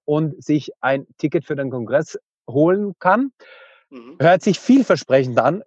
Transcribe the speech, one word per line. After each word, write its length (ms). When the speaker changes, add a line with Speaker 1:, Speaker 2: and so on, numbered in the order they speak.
Speaker 1:
und 380
sich 280
ein 260
Ticket 280
für 100
den 140
Kongress 500
holen 500
kann. 320
Speaker 2:
Mhm. 300
Speaker 1:
Hört 220
sich 180
vielversprechend 800
an, 280